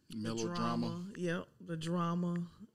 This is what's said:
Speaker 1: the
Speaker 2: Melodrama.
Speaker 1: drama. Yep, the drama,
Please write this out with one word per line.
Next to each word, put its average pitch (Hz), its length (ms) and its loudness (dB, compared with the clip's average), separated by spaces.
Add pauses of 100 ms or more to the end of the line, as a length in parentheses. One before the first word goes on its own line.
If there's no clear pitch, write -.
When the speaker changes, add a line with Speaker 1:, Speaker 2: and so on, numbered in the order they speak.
(120)
Speaker 1:
the 110 60 -8
Speaker 2:
Melodrama. 113 380 0
Speaker 1:
drama. 117 500 2 (120)
Yep, 175 300 0 (180)
the 170 120 -4
drama, 175 680 2 (320)